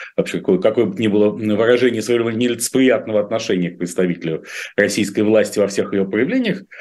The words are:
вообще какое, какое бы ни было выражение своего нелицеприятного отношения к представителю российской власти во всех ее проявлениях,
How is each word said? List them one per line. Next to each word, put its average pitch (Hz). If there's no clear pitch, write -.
вообще 95
какое, 90
какое 110
бы 98
ни 110
было 104
выражение 113
своего 117
нелицеприятного 117
отношения 101
к -
представителю 85
российской 104
власти 107
во 101
всех 98
ее 98
проявлениях, 190